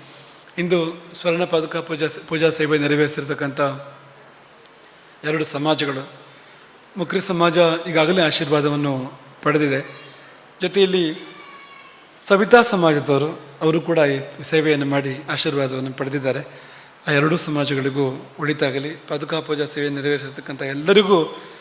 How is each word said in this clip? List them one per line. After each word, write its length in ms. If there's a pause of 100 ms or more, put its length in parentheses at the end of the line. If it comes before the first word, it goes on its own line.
(580)
ಇಂದು 460 (100)
ಸ್ವರ್ಣ 320
ಪಾದುಕಾ 360
ಪೂಜಾ 260
ಸ-, 200
ಪೂಜಾ 220
ಸೇವೆ 280
ನೆರವೇರಿಸಿರ್ತಕ್ಕಂಥ 840 (1600)
ಎರಡು 200
ಸಮಾಜಗಳು, 680 (880)
ಮುಕ್ರಿ 240
ಸಮಾಜ 360 (300)
ಈಗಾಗಲೇ 340
ಆಶೀರ್ವಾದವನ್ನು 920 (320)
ಪಡೆದಿದೆ. 520 (680)
ಜೊತೆಯಲ್ಲಿ 680 (1000)
ಸವಿತಾ 360
ಸಮಾಜದವರು, 800 (200)
ಅವರು 200
ಕೂಡ 160
ಈ 460
ಸೇವೆಯನ್ನು 420
ಮಾಡಿ 460
ಆಶೀರ್ವಾದವನ್ನು 640
ಪಡೆದಿದ್ದಾರೆ. 540 (600)
ಆ 40
ಎರಡೂ 240
ಸಮಾಜಗಳಿಗೂ 1040
ಒಳಿತಾಗಲಿ, 500
ಪಾದುಕಾ 500
ಪೂಜಾ 260
ಸೇವೆ 240
ನೆರವೇರಿಸಿರ್ತಕ್ಕಂಥ 720
ಎಲ್ಲರಿಗೂ 800 (200)